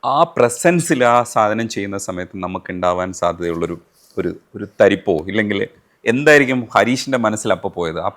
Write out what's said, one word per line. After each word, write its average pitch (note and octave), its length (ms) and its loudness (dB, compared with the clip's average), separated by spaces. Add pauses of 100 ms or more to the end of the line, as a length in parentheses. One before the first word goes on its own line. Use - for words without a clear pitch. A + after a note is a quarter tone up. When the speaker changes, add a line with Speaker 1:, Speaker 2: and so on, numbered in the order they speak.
Speaker 1:
ആ. B2+ 60 0
Speaker 2:
ആ D3 120 2
പ്രസൻസിൽ D#3+ 800 0
ആ A#2+ 180 4
സാധനം A2 460 0
ചെയ്യുന്ന G2 280 -8
സമയത്ത് F2+ 400 -10
നമുക്ക് F#2 340 -10
ഉണ്ടാവാൻ F2+ 420 -2
സാധ്യതയുള്ളൊരു, E2+ 640 -4 (380)
ഒരു, F2 180 -4 (200)
ഒരു G2+ 120 -10 (140)
തരിപ്പോ G2 320 4
ഇല്ലെങ്കിൽ G2 540 -2 (380)
എന്തായിരിക്കും C3 720 4
ഹരീഷിന്റെ B2 420 2
മനസ്സിൽ A2 340 -2
അപ്പൊ F#2 180 -2
പോയത് E2 300 -6
ആ F#2 160 -4